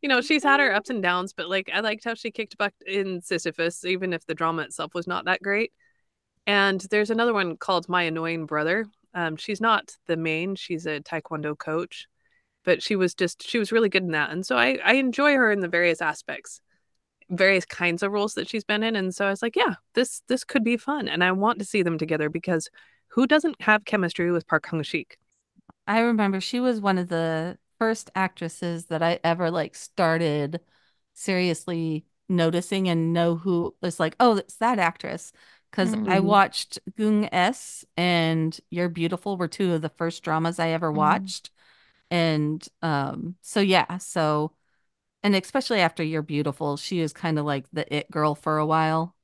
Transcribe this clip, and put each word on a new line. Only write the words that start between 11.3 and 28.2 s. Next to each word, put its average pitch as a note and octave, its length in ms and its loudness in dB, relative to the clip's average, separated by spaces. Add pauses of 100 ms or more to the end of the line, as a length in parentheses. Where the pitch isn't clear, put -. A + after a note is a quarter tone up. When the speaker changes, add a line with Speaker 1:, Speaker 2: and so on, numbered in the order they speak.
Speaker 1:
coach, E3 500 -6 (580)
but - 180 2
she G#3+ 120 0
was F#3 200 2
just, - 320 -4
she A#3+ 120 -2
was G#3 120 -2
really A3+ 180 4
good F#3+ 140 2
in F3 80 -4
that. D3+ 200 -2
And F3+ 140 -6
so B3+ 120 0
I, B3 260 4
I A3+ 120 6
enjoy C#4 400 2
her A#3+ 160 4
in G3+ 100 2
the F3 80 -2
various E3+ 320 2
aspects, - 600 -8 (680)
various F#3 360 4
kinds F3 380 -2
of G3+ 80 0
roles G#3 240 -2
that - 140 -4
she's A3 140 -4
been G#3+ 200 0
in. A3+ 120 0
And F#3 200 -2
so G3+ 120 0
I - 40 2
was G3 120 -4
like, A#3 120 -4
"Yeah, F4+ 200 2 (200)
this, - 320 -2
this B3+ 160 -2
could A#3+ 200 0
be A#3 140 2
fun." C#4 320 -4
And E3 140 0
I F3+ 100 4
want G#3+ 260 0
to G3+ 60 -4
see G#3 180 0
them E3 140 0
together D#3 320 0
because E3 400 -2 (400)
who B3+ 180 4
doesn't D4+ 360 2
have G#3+ 220 4
chemistry F#3 460 0
with E3+ 160 0
Park D#3 200 0
Hyung-sik? C#3+ 500 -6 (680)
Speaker 2:
I G#3+ 140 2
remember G#3+ 380 2
she B3 200 -4
was B3 220 2
one G3 160 4
of F3+ 120 -2
the E3 480 -2 (220)
first A3+ 360 -2
actresses F3 720 -4